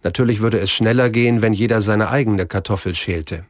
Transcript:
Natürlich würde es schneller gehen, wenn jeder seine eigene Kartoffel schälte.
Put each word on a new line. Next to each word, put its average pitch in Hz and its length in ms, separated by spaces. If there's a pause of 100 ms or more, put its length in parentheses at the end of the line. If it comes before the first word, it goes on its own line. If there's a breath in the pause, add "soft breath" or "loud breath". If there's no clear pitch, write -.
Natürlich 110 380
würde 110 180
es 95 120
schneller 120 400
gehen, 117 320
wenn 110 100
jeder 110 300
seine 104 260
eigene 110 380
Kartoffel 95 480
schälte. 82 560